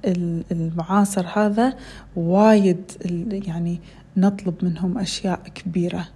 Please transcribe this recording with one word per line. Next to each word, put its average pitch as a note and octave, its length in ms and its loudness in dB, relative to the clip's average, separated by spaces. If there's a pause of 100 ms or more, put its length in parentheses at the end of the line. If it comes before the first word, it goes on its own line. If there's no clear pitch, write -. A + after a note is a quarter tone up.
ال-، E3+ 460 0
المعاصر F3 800 0
هذا G#3+ 400 2 (420)
وايد F#3+ 760 4 (140)
ال-، F#3+ 420 -4
يعني E3+ 320 -4 (380)
نطلب F#3+ 440 2
منهم F3+ 360 -2
أشياء F#3+ 420 -4 (160)
كبيرة. F3 600 -4